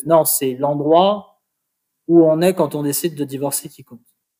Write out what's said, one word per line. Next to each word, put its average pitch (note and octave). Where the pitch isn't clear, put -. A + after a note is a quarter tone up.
non, D#3+
c'est C3+
l'endroit D3+
où E3
on D#3
est F#3
quand D#3
on D3
décide D3
de D3
divorcer C#3
qui -
compte. -